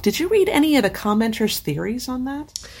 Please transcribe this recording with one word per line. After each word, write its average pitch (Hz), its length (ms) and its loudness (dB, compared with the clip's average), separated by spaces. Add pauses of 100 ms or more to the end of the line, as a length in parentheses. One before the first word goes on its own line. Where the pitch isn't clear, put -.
Did 208 180 2
you 349 100 0
read 415 180 4
any 294 300 4
of 240 60 4
the 196 60 2
commenters' 214 720 0
theories 180 480 -4
on 254 180 -4
that? 285 280 -8 (260)